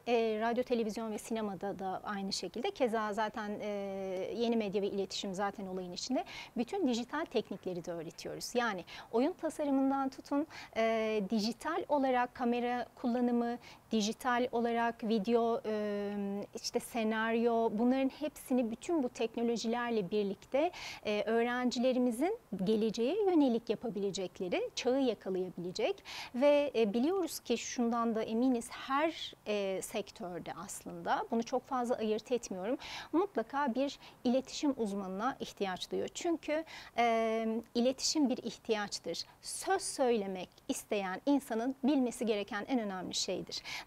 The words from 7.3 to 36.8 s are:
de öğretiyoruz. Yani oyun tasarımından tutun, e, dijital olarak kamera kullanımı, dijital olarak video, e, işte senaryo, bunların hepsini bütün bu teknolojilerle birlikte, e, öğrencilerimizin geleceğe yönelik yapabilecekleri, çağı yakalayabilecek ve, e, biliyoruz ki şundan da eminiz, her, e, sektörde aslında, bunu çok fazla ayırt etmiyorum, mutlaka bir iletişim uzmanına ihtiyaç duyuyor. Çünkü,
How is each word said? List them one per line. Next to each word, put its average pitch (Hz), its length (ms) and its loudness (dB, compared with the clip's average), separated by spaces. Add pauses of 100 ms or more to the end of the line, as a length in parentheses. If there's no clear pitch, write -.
de 180 80 -6
öğretiyoruz. 160 600 -8
Yani 220 300 -2 (280)
oyun 269 200 4
tasarımından 269 760 0
tutun, 294 380 -2 (300)
e, 220 540 2
dijital 233 580 0
olarak 262 460 2
kamera 240 600 0
kullanımı, 240 640 2 (320)
dijital 240 640 2
olarak 233 520 0
video, 226 640 4
e, 202 800 -2 (100)
işte - 260 -4
senaryo, 226 920 2
bunların 247 360 4
hepsini 262 640 -2
bütün 311 320 0
bu 247 60 0
teknolojilerle 233 1000 0
birlikte, 214 600 0 (360)
e, 208 160 0
öğrencilerimizin 247 1160 2 (260)
geleceğe 226 600 2
yönelik 277 460 6
yapabilecekleri, 202 1040 -2
çağı 254 260 2
yakalayabilecek 190 1040 0 (300)
ve, 285 400 6
e, 220 180 4
biliyoruz 320 480 2
ki 233 180 0
şundan 233 560 0
da 226 80 0
eminiz, 233 480 2
her, 294 640 -2 (120)
e, 196 360 0
sektörde 180 720 -8 (120)
aslında, 196 640 -4
bunu 233 120 2
çok 247 240 -2
fazla 247 280 -2
ayırt 214 380 -2
etmiyorum, 220 460 -2 (340)
mutlaka 285 640 0
bir 269 240 -2 (260)
iletişim 262 520 2
uzmanına 202 640 -2
ihtiyaç 190 500 -4
duyuyor. 190 240 -2
Çünkü, 320 500 -2 (320)